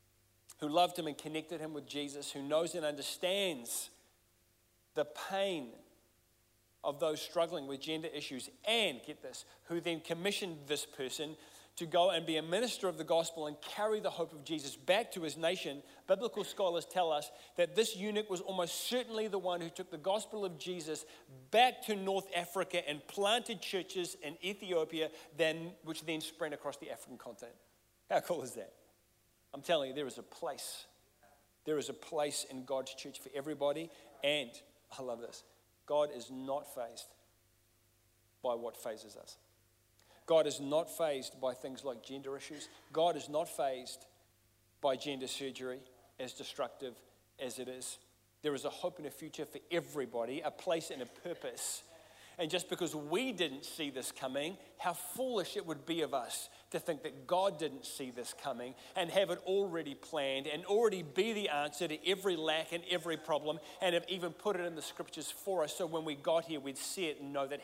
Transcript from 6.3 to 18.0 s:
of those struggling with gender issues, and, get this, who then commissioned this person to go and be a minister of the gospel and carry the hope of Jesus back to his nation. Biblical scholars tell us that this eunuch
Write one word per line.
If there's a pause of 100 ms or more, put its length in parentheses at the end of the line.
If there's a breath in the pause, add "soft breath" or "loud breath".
of
those
struggling
with
gender
issues, (140)
and,
get
this, (200 loud breath)
who
then
commissioned
this
person (360 loud breath)
to
go
and
be
a
minister
of
the
gospel
and
carry
the
hope
of
Jesus
back
to
his
nation. (240 loud breath)
Biblical
scholars
tell
us (260 loud breath)
that
this
eunuch